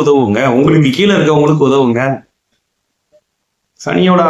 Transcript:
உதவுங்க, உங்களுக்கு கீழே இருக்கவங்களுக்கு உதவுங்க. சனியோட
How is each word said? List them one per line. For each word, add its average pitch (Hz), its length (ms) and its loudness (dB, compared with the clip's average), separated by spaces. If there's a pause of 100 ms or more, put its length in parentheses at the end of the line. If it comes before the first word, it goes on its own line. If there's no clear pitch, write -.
உதவுங்க, 131 440 0
உங்களுக்கு 143 420 2
கீழே 196 240 0
இருக்கவங்களுக்கு 151 560 0
உதவுங்க. 127 320 0 (1800)
சனியோட 175 440 0